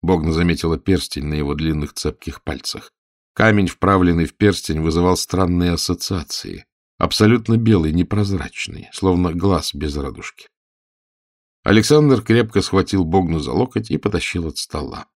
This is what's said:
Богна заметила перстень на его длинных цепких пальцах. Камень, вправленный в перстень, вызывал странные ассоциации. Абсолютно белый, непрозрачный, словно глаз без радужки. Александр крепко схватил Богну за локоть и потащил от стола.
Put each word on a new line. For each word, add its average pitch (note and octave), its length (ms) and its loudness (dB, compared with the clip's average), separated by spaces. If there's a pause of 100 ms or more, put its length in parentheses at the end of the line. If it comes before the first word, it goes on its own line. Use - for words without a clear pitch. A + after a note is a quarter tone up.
Богна E2 300 0
заметила E2 440 0
перстень D2 500 -2
на D2+ 80 -4
его D2 200 -2
длинных D2+ 380 -2
цепких - 500 -8
пальцах. - 500 -10 (400)
Камень, G#2 360 2
вправленный F2 580 2
в - 100 -10
перстень, E2 440 0
вызывал F2 360 2
странные F2 540 0
ассоциации. F2 960 -6 (320)
Абсолютно A2 580 2
белый, G#2 360 4
непрозрачный, F#2+ 1000 -4
словно F2+ 400 2
глаз F2 400 -2
без C#2+ 240 -6
радужки. - 520 -10 (1120)
Александр C3 600 4
крепко A2+ 380 2
схватил F#2+ 440 0
Богну E2 340 0
за C2 140 -6
локоть A2 400 -2
и D2+ 60 -2
потащил F2 500 -4
от D2 100 -10
стола. C2 480 -10 (120)